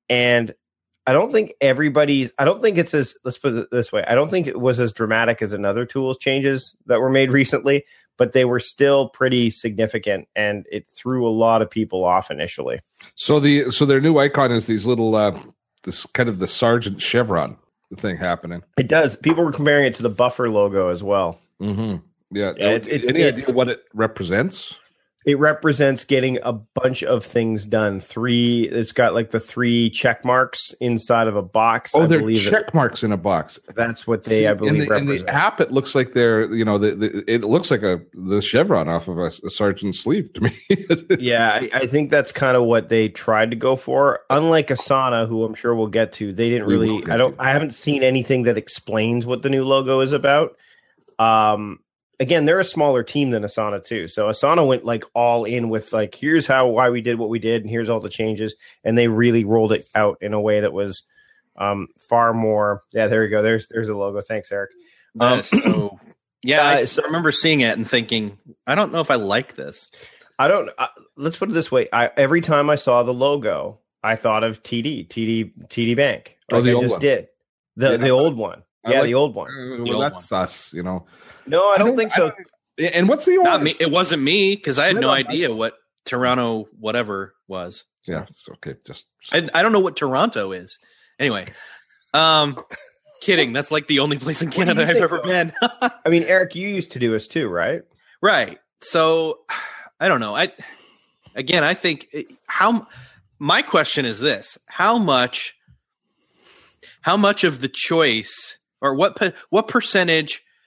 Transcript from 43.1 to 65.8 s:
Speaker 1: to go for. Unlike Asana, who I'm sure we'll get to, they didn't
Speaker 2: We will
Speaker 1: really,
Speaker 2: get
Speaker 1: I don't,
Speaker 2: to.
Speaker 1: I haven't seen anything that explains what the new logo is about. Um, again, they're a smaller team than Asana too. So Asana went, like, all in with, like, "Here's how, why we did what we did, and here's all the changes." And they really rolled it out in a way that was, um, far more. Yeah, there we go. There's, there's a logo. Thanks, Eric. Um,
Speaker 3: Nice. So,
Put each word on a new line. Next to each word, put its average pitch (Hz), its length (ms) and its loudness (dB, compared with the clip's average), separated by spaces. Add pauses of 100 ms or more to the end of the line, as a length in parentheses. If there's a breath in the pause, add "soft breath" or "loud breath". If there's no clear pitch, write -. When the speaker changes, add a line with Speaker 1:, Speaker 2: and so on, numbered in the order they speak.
Speaker 1:
to 120 60 -4
go 131 180 0
for. 131 460 0 (100)
Unlike 156 380 2
Asana, 127 580 0
who 113 160 -2
I'm 110 100 -4
sure 117 220 -2
we'll 113 100 0
get 110 280 0
to, 101 200 -8
they 117 160 0
didn't 117 160 0
Speaker 2:
We 101 120 2
will 110 100 2
Speaker 1:
really, 107 160 -2
Speaker 2:
get - 100 -6
Speaker 1:
I - 40 2
don't, - 180 2
Speaker 2:
to. - 80 -14
Speaker 1:
I 131 80 2
haven't 147 240 -2
seen 143 260 -2
anything 131 420 2
that 117 140 2
explains 113 720 -2
what 123 160 -4
the 139 60 -2
new 135 160 0
logo 135 340 2
is 135 140 0
about. 143 440 2 (640 soft breath)
Um, 107 600 2 (420)
again, 147 240 2
they're 170 140 4
a 190 40 0
smaller 147 400 0
team 139 280 -2
than 110 120 -2
Asana 101 400 -6
too. 95 240 -8
So 104 220 -4
Asana 151 360 2
went, 131 200 0
like, 113 180 -4 (100)
all 120 300 2
in 117 240 -4
with, 110 240 -6
like, 107 240 -2
"Here's 151 320 0
how, 131 200 4
why 123 220 2
we 120 120 -2
did 117 180 -2
what 113 80 -4
we 113 120 -4
did, 113 240 0
and 110 60 -12
here's 113 200 -4
all 113 100 -2
the 104 100 -8
changes." 110 460 -4 (300 soft breath)
And 113 120 2
they 120 120 4
really 117 340 4
rolled 110 300 2
it - 200 -2
out 104 280 0
in 104 120 -6
a 107 60 -2
way 104 220 2
that 104 100 0
was, 98 320 -6 (540 soft breath)
um, 101 320 -4 (100)
far 117 340 2
more. 107 500 0 (100)
Yeah, 110 140 2
there 110 160 2
we 107 40 0
go. 104 140 0
There's, 110 260 0
there's 113 220 -6
a 107 80 -6
logo. 101 240 -4
Thanks, 104 320 -10
Eric. 101 180 -6 (480 soft breath)
Um, 123 180 4
Speaker 3:
Nice. - 120 -6
So, 202 500 0 (440)